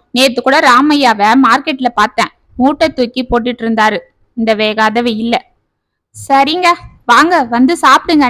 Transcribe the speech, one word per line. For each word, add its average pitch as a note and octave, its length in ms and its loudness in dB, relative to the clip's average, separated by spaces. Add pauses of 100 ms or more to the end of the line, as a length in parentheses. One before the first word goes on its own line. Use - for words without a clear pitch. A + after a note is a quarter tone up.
(120)
நேத்து C4 300 -2
கூட C4+ 200 0
ராமையாவை B3+ 680 2 (160)
மார்க்கெட்ல B3+ 480 -2
பார்த்தேன், G#3+ 400 -2 (240)
மூட்டை D4 320 0
தூக்கி B3 340 -4
போட்டுட்டு A#3+ 420 -4
இருந்தாரு G#3+ 360 -2 (360)
இந்த A3+ 180 -2
வேகாத G#3+ 460 -2
வெயில்ல." A#3 340 -4 (800)
"சரிங்க, D4 520 -2 (380)
வாங்க D4 380 2 (120)
வந்து C4 220 2
சாப்பிடுங்க, D4 520 2